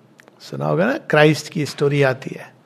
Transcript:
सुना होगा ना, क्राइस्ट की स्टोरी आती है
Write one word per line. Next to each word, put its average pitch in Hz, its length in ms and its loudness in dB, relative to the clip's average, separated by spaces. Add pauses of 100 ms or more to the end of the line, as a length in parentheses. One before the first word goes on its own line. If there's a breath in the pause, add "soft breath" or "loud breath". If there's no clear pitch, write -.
(400)
सुना - 260 -8
होगा 151 200 0
ना, 277 120 -2
क्राइस्ट 151 520 2
की 147 160 -6
स्टोरी 143 360 0
आती 131 380 -2
है - 140 -20 (120)